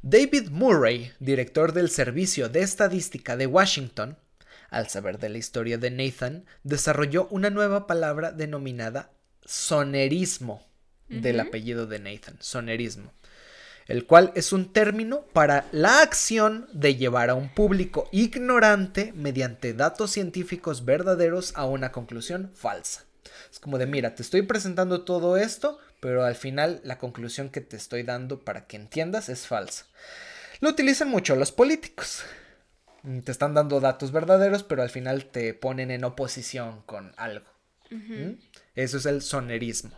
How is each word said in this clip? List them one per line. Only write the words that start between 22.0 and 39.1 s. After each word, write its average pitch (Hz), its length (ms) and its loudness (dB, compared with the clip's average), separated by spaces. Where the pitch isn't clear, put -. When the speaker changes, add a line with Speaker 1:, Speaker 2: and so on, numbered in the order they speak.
Speaker 1:
falsa. - 520 -4
Es - 80 -20
como 135 200 -4
de, 127 80 2
mira, 131 260 0
te - 80 -14
estoy 190 220 2
presentando 185 600 0
todo 180 320 2
esto, 226 440 0
pero 127 240 0
al 120 120 0
final 147 480 -2
la 127 160 -10
conclusión 123 500 -10
que 135 120 -8
te 117 160 -16
estoy 120 260 -8
dando 127 420 -8
para 95 220 -6
que 107 100 -18
entiendas 160 520 -4
es 127 180 -10
falsa. - 400 -6
Lo 294 100 4
utilizan 285 400 2
mucho 185 260 2
los 135 160 2
políticos. - 680 2
Te 135 80 -8
están 147 240 -2
dando 143 240 4
datos 131 320 0
verdaderos, 190 500 4
pero 135 220 -2
al 123 80 -4
final 131 340 -4
te 113 300 -4
ponen 131 340 -4
en 127 140 -6
oposición 123 840 -8
con 98 320 -14
algo. 107 300 -10
Speaker 2:
Ujú. 226 220 -14
Speaker 1:
¿Mm? 185 260 -10
Eso 131 240 -2
es 123 80 -6
el 143 160 0